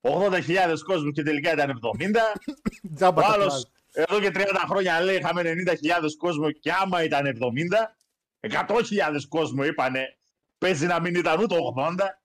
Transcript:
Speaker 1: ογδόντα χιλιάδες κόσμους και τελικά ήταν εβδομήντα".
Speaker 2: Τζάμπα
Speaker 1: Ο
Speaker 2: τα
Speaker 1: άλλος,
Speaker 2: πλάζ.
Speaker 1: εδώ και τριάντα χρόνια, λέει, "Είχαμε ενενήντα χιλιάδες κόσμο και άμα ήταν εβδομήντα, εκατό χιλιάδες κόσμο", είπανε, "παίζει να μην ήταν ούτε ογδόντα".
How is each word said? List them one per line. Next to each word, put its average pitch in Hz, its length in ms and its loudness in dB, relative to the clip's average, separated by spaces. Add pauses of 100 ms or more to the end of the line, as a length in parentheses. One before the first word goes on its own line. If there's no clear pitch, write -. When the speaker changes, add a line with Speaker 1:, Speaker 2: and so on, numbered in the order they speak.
Speaker 1:
ογδόντα 180 400 2
χιλιάδες 165 420 2
κόσμους 151 300 0
και 151 100 -4
τελικά 151 300 0
ήταν 147 160 0
εβδομήντα". 139 640 0 (640)
Speaker 2:
Τζάμπα 170 260 4
Speaker 1:
Ο 175 60 4
Speaker 2:
τα 214 60 4
Speaker 1:
άλλος, 175 360 0 (220)
Speaker 2:
πλάζ. 151 180 0
Speaker 1:
εδώ 208 100 2
και 196 120 2
τριάντα 190 280 0
χρόνια, 175 420 0
λέει, 190 160 2
"Είχαμε 170 240 -2
ενενήντα 170 340 0
χιλιάδες 156 420 0
κόσμο 156 340 0
και 151 200 -6
άμα 180 320 0
ήταν 143 220 0
εβδομήντα, 139 720 0 (440)
εκατό 226 440 0
χιλιάδες 175 440 -2
κόσμο", 139 360 -2
είπανε, 131 540 -2 (400)
"παίζει 170 280 0
να 175 160 0
μην 175 140 -2
ήταν 170 260 2
ούτε 214 160 0
ογδόντα". 160 680 -2